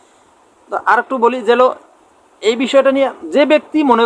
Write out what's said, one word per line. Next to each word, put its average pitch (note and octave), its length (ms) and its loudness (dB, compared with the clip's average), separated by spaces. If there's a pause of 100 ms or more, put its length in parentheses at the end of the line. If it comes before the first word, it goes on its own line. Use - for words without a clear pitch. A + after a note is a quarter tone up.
(680)
তো G3+ 60 -8 (160)
আর G#3+ 120 2
একটু C4+ 120 -8 (100)
বলি, A#3+ 120 0 (100)
যে A#3 80 4
হলো, B3 120 2 (760)
এই A3+ 220 0
বিষয়টা C4+ 340 0
নিয়ে C4+ 120 0 (240)
যে C#4+ 180 2
ব্যক্তি D4+ 280 -2 (120)
মনে A3+ 140 2